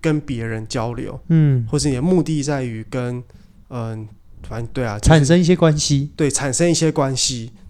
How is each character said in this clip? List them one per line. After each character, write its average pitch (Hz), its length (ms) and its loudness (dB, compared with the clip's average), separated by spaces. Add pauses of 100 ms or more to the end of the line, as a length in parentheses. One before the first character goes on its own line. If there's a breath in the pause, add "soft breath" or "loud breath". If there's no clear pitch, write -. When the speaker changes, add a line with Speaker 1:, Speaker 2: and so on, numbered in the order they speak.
Speaker 1:
跟 151 200 0
别 120 240 -6
人 110 240 -6
交 117 240 -4
流， 117 260 -10 (100)
Speaker 2:
嗯。 147 420 4
Speaker 1:
或 151 80 0
是 139 100 0
你 135 60 0
的 123 80 -2
目 175 200 2
的 151 200 -2
在 139 200 -2
于 110 280 -8
跟， 123 320 -6 (480 soft breath)
嗯， 113 380 -8 (340)
反 113 180 -10
正， 117 120 -8
对 131 120 -4
啊， 107 140 -4
就 107 60 -6
是 - 40 4
Speaker 2:
产 156 160 8
生 165 140 6
一 185 60 4
些 175 100 4
关 160 240 4
系。 147 380 0
Speaker 1:
对， 147 120 0
产 139 240 -2
生 170 160 2
一 165 60 2
些 160 160 2
关 139 260 0
系。 117 360 -4 (180)